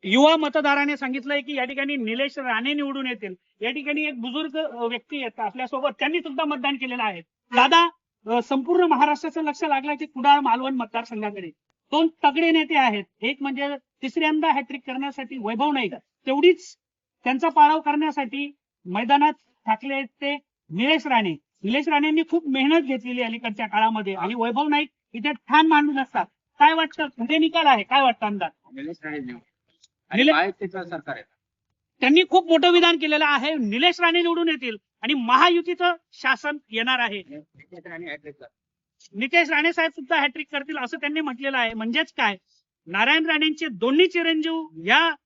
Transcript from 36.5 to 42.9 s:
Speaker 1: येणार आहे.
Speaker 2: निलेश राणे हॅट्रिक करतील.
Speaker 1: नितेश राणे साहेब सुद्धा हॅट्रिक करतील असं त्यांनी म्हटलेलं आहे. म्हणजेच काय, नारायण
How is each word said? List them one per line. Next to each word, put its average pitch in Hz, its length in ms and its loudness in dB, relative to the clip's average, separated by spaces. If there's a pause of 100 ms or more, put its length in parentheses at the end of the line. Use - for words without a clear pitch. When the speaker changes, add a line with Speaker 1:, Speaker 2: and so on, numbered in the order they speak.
Speaker 1:
येणार 233 280 -2
आहे. 208 300 -4
Speaker 2:
निलेश 156 580 -20
राणे 170 200 -14
हॅट्रिक 147 280 -14
करतील. - 260 -20 (540)
Speaker 1:
नितेश 277 360 0
राणे 311 220 0
साहेब 330 180 0
सुद्धा 320 260 -4
हॅट्रिक 285 360 -2
करतील 294 260 -6
असं 254 180 -8
त्यांनी 302 240 -4
म्हटलेलं 269 380 -4
आहे. 226 160 -2
म्हणजेच 233 380 -4
काय, 214 240 -2 (500)
नारायण 247 400 2